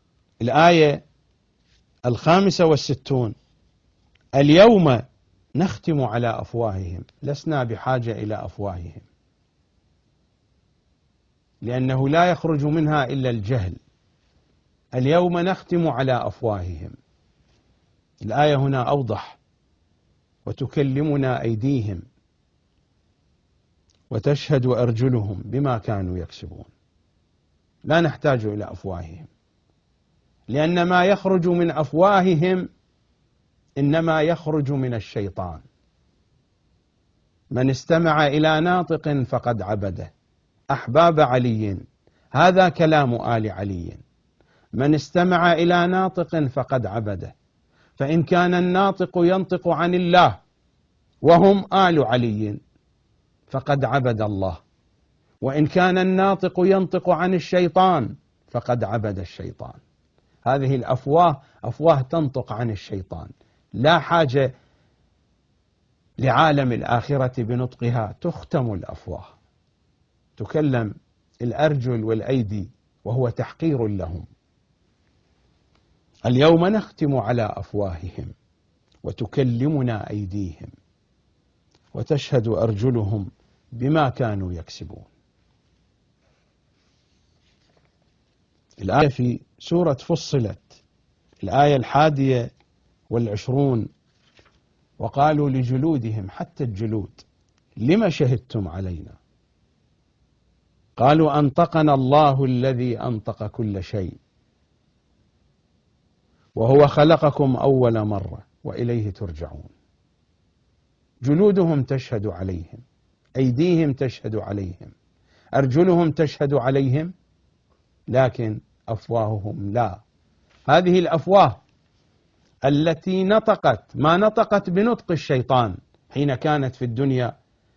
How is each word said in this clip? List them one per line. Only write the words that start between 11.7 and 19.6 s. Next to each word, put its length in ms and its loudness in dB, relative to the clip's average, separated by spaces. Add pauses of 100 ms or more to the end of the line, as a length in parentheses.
لا 220 4
يخرج 340 -2
منها 400 0
إلا 260 -4
الجهل. 460 -4 (1160)
"اليوم 440 2
نختم 500 -2
على 380 -2
أفواههم"، 640 -6 (1300)
الآية 340 2
هنا 260 0
أوضح، 560 -4 (1080)